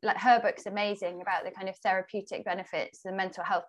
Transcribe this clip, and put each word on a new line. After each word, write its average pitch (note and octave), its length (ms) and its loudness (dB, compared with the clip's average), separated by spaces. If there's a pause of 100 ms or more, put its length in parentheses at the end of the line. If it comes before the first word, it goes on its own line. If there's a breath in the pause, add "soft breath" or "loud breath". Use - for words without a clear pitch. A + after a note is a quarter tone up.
like, G#3+ 140 2
her A#3+ 240 8
book's - 240 0
amazing G3+ 560 -2
about F#3 240 -2
the F#3 60 -8
kind F#3+ 180 -8
of F#3 80 -6
therapeutic F#3+ 680 -2
benefits, F#3 580 -4
the F#3 80 -6
mental F#3 320 -2
health F3 260 0